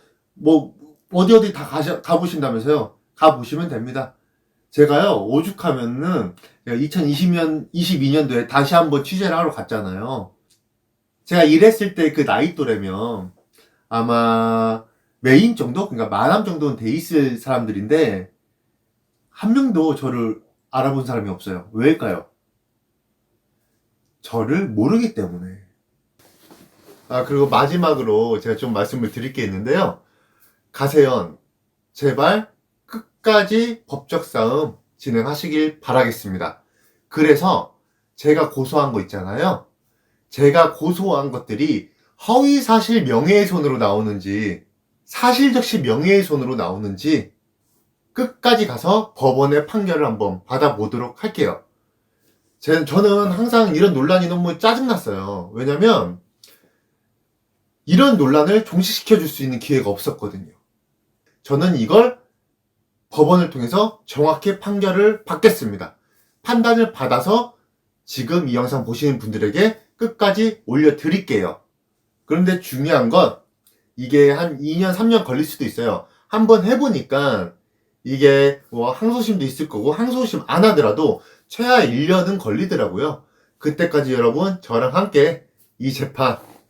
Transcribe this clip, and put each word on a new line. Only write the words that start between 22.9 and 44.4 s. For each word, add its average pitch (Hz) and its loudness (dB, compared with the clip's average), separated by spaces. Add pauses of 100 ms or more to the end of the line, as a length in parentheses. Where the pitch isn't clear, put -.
저를 131 -4
모르기 156 0
때문에. 90 -10 (1500)
아, 127 -4
그리고 139 2
마지막으로 120 2
제가 113 -4
좀 123 -6
말씀을 120 -4
드릴 131 -10
게 135 -6
있는데요. 107 -2 (720)
가세연, 135 2 (540)
제발 156 0 (360)
끝까지 220 0
법적 165 -8
싸움 127 -2 (200)
진행하시길 151 -4
바라겠습니다. 110 -4 (460)
그래서 151 2 (380)
제가 151 0
고소한 135 -2
거 107 -2
있잖아요. 104 -6 (600)
제가 160 4
고소한 160 -2
것들이 120 -4 (380)
허위사실 226 2
명예훼손으로 151 2
나오는지 101 -2 (400)